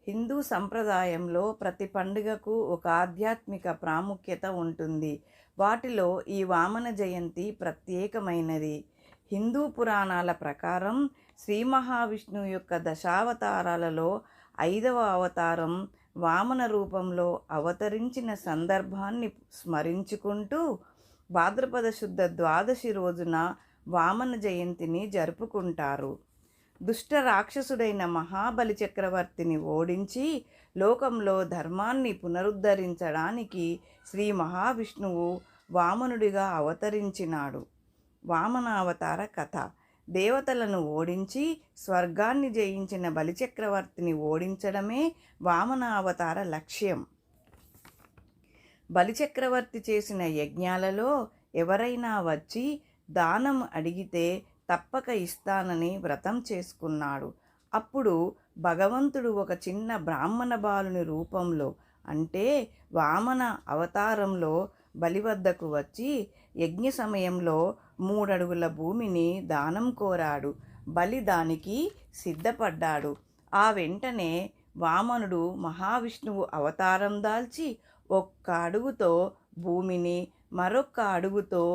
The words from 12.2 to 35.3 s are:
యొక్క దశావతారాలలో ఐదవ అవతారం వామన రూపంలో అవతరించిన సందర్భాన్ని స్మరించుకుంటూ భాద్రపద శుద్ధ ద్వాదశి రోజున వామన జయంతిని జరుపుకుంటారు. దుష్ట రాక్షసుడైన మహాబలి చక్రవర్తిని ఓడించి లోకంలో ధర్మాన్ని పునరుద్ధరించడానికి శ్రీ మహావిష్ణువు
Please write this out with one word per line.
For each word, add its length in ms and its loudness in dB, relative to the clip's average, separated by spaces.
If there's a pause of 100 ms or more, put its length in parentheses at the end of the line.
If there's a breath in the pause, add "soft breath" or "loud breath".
యొక్క 300 -4
దశావతారాలలో 1400 0 (400 loud breath)
ఐదవ 400 2 (160)
అవతారం 580 2 (420 soft breath)
వామన 500 2
రూపంలో 640 0 (220)
అవతరించిన 840 -2
సందర్భాన్ని 960 -2 (220)
స్మరించుకుంటూ 1300 -2 (520 soft breath)
భాద్రపద 600 2
శుద్ధ 320 -4
ద్వాదశి 680 2
రోజున 640 0 (340 soft breath)
వామన 480 2
జయంతిని 640 -2 (100)
జరుపుకుంటారు. 1000 -2 (680 soft breath)
దుష్ట 340 -2
రాక్షసుడైన 920 2
మహాబలి 680 0
చక్రవర్తిని 840 -2
ఓడించి 680 -2 (500 soft breath)
లోకంలో 680 2
ధర్మాన్ని 680 -2
పునరుద్ధరించడానికి 1500 0 (460 soft breath)
శ్రీ 220 -2
మహావిష్ణువు 920 -2 (440 soft breath)